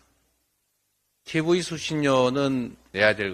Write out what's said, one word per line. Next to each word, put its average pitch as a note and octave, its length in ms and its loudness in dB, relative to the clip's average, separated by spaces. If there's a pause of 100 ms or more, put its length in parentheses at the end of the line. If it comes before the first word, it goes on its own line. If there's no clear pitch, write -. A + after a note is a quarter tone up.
(1200)
티브이 E3+ 360 0
수신료는 C3+ 1120 0 (160)
내야 G#2 240 4
될 G2+ 180 -4